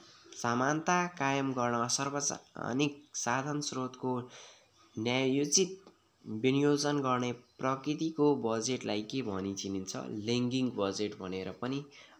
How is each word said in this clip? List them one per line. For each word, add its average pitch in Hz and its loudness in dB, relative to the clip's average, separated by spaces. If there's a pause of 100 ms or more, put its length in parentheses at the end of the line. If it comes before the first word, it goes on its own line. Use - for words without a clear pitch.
(420)
समानता 151 2
कायम 139 0
गर्न 120 2
सार्वजनिक 139 -2
साधन 135 -2
स्रोतको 127 -4 (680)
न्यायोचित 135 2 (440)
विनियोजन 143 4
गर्ने 123 2
प्रकृतिको 147 0
बजेटलाई 113 0
के 131 -4
भनी 98 -2
चिनिन्छ? 98 -4
लैङ्गिक 123 0
बजेट 101 -2
भनेर 92 -6
पनि, 135 -6 (360)